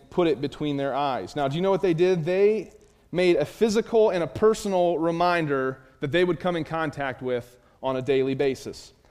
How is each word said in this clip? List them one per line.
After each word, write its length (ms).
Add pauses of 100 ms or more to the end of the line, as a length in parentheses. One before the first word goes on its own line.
(100)
put 160
it 140
between 360
their 180
eyes. 420
Now, 100
do 100
you 60
know 80
what 120
they 120
did? 300
They 480 (400)
made 240
a 80
physical 680
and 140
a 20
personal 720
reminder 800 (220)
that 120
they 120
would 160
come 160
in 80
contact 580
with 340 (260)
on 140
a 60
daily 320
basis. 580 (180)